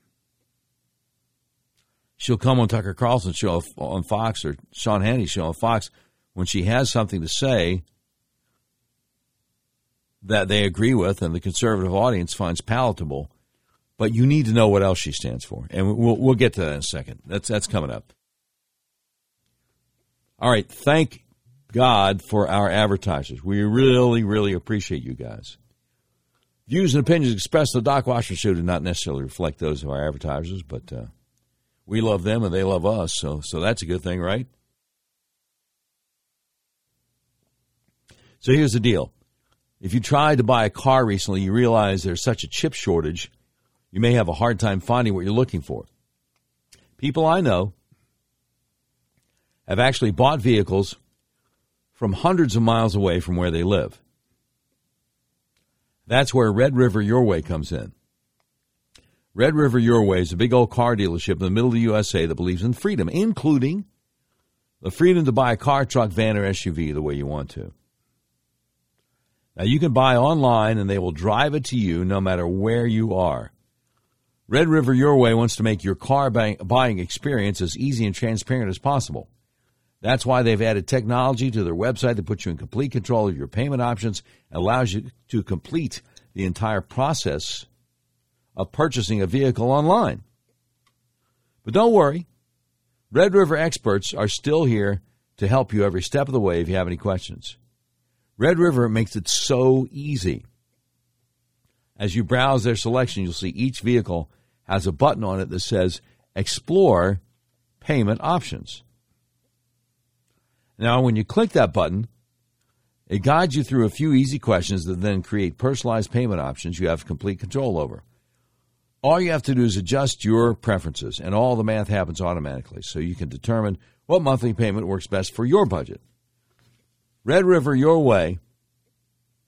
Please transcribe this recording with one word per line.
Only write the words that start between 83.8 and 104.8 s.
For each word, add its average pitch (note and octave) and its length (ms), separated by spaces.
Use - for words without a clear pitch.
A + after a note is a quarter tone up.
options A2+ 440
and E2+ 100
allows A2+ 320
you B2+ 200
to A2 160
complete - 580
the F#2+ 100
entire G2+ 360
process - 840
of - 160
purchasing A#2 500
a F#2 60
vehicle B2 420
online. D3 540
But A2 100
don't A#3 200
worry, E3 340
Red F3 200
River F3 240
experts A#2 560
are G#2 140
still D3+ 380
here G2+ 380
to G2+ 100
help A#2+ 260
you G#2 120
every F#2 180
step C#3 240
of C#3 60
the B2+ 80
way F2+ 200
if E2 80
you F#2 60
have F#2 140
any F2 80
questions. - 600
Red D#3+ 220
River C#3 300
makes A2 260
it G2 140
so C3 640
easy. A#2+ 520
As G2+ 200
you A2+ 80
browse C3 400
their A#2 100
selection, A#2 480
you'll E2+ 120
see F#2 160
each B2 320
vehicle G#2 460
has F#2+ 200